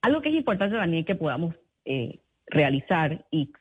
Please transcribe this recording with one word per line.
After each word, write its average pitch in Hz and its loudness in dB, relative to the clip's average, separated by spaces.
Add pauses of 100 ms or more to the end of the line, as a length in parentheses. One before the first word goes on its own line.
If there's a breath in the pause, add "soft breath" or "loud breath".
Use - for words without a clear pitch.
Algo 285 2
que 302 -2
es 311 2
importante 208 0
también 170 0
que 196 0
podamos, 160 -2 (300)
eh, 131 -4 (260)
realizar, 151 0
y 156 -2